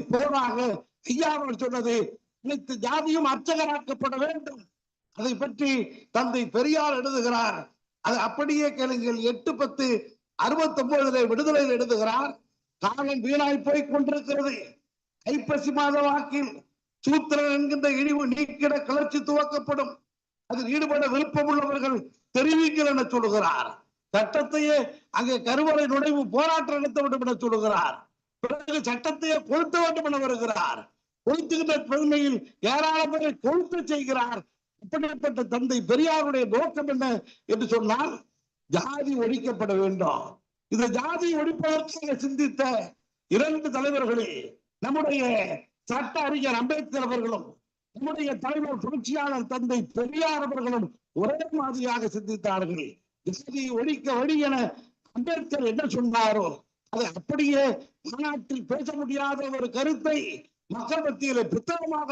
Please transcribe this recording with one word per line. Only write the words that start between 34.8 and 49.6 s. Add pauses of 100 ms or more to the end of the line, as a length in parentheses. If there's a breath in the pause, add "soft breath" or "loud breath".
அப்படிப்பட்ட (120)
தந்தை (100)
பெரியாருடைய
நோக்கம்
என்ன (460 loud breath)
என்று
சொன்னால், (580)
ஜாதி (120)
ஒழிக்கப்பட
வேண்டும். (480)
இந்த (100)
ஜாதி (120)
ஒழிப்பதற்காக
சிந்தித்த (680)
இரண்டு
தலைவர்களே, (520)
நம்முடைய (680)
சட்ட (120)
அறிஞர்
அம்பேத்கர்
அவர்களும் (500)
நம்முடைய (140)
தலைவர்
புரட்சியாளர்
தந்தை (160)